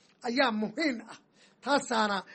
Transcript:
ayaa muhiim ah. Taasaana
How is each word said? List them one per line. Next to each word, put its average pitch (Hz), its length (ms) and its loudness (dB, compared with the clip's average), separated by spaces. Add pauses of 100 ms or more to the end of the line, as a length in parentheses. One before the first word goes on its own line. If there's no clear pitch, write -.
(240)
ayaa 254 280 2
muhiim 226 500 -2
ah. - 160 -16 (460)
Taasaana 226 540 2 (180)